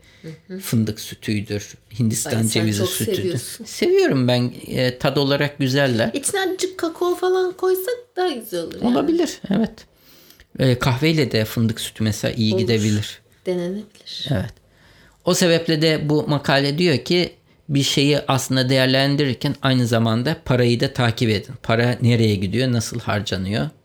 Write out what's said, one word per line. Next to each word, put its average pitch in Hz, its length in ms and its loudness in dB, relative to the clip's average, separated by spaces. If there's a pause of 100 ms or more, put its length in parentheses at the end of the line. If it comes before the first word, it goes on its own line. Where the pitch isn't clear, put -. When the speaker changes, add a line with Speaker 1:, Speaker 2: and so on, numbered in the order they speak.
(220)
Speaker 1:
Hı 160 60 -16 (260)
hı. 185 60 -10
Speaker 2:
Fındık 107 400 -2
sütüydür, 104 760 -8 (260)
Hindistan 120 380 -2
Speaker 1:
Ay, 113 60 0
sen 110 40 2 (140)
Speaker 2:
cevizi 107 180 0
Speaker 1:
çok 101 100 0
Speaker 2:
sütüdür. 180 280 -2
Speaker 1:
seviyorsun. 175 480 -6
Speaker 2:
Seviyorum 339 640 2
ben. 123 240 2 (160)
E, 127 300 -2
tad 143 200 0
olarak 143 420 0
güzeller. 135 540 2
Speaker 1:
İçine 381 280 -2
azıcık 370 360 -2
kakao 349 380 -2
falan 370 420 0
koysak 370 380 0 (200)
daha 359 160 0
güzel 214 280 -8
olur - 140 -8 (100)
yani. 226 100 2
Speaker 2:
Olabilir, 311 360 2 (200)
evet. 214 220 0 (880)
E, 127 200 4
kahveyle 147 520 2
de 110 140 0
fındık 113 360 0
sütü - 220 -6
mesela - 300 -2
iyi 107 200 0
Speaker 1:
Olur. - 80 0
Speaker 2:
gidebilir. 107 580 0 (260)
Speaker 1:
Denenebilir. 180 840 -6
Speaker 2:
Evet. - 240 -2 (720)
O 180 80 2
sebeple 165 480 2
de 156 280 2
bu 151 180 2
makale 143 500 0
diyor 165 200 4
ki 175 340 0 (380)
bir 139 140 2
şeyi 143 440 2
aslında 131 420 0
değerlendirirken 135 920 2
aynı 127 260 2
zamanda 117 580 2
parayı 123 340 2
da 135 140 0
takip 117 360 0
edin. 110 240 -2 (100)
Para 117 380 2
nereye 113 340 4
gidiyor, 110 360 0
nasıl 117 280 -2
harcanıyor 104 720 -4 (160)